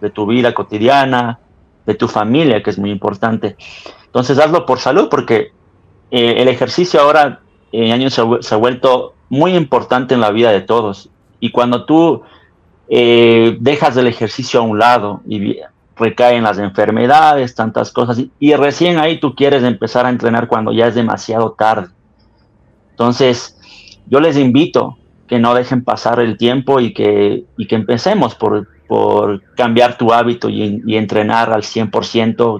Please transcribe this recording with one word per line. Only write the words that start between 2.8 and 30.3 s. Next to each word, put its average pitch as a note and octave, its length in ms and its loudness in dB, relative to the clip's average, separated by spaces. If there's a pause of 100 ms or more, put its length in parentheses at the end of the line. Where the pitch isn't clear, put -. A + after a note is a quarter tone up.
importante. G#2 640 -6 (500)
Entonces, C3 320 -2
hazlo D#3 280 2
por B2+ 140 -2
salud, D3+ 300 0
porque, A2+ 420 -2 (600)
eh, A#2 260 0
el B2 100 2
ejercicio C#3 540 0
ahora, D3 400 2 (300)
en A2+ 200 0
años, A#2+ 220 0
se B2 80 -2
ha A2+ 40 2
vu-, A#2 160 0
se - 120 -8
ha G#2+ 40 2
vuelto B2 580 0 (140)
muy E3+ 260 0
importante C3 580 0
en B2 80 0
la G#2+ 100 0
vida A2+ 200 2
de G2 100 2
todos. G#2 480 -4 (300)
Y A#2 120 -6
cuando A#2+ 340 0
tú, E3 360 2 (680)
eh, A#2 720 4
dejas D3 340 0
del B2 120 2
ejercicio A#2 520 -4
a A#2 40 0
un A2 140 -2
lado A2 480 0
y G#2+ 140 -8
vi-, G#2 200 -6 (360)
recaen A#2+ 480 2
las G#2 140 0
enfermedades, A#2+ 1000 2
tantas A2+ 360 -4
cosas, A#2+ 280 -2
y, C3 200 -6
y D3 160 4
recién D3+ 420 0
ahí D#3 220 0
tú C#3+ 160 -4
quieres C#3 280 2
empezar B2 420 0
a B2 40 0
entrenar A#2 380 -2
cuando A2+ 260 -2
ya A2+ 140 2
es G#2+ 80 -2
demasiado A2 580 -2
tarde. G#2+ 360 -2 (1000)
Entonces, B2 680 -2 (500)
yo - 120 2
les D#3 160 2
invito C3+ 640 0 (300)
que A#2+ 120 -2
no A#2 140 4
dejen B2 300 -2
pasar A2+ 360 -2
el A2+ 180 -2
tiempo C3 440 0
y A2 120 -2
que, G#2 520 0 (100)
y G#2+ 120 -10
que - 80 -2
empecemos A#2+ 600 -2
por, G#2 320 -2 (220)
por G#2 520 0 (140)
cambiar A#2+ 420 2
tu A#2 140 0
hábito A#2+ 380 0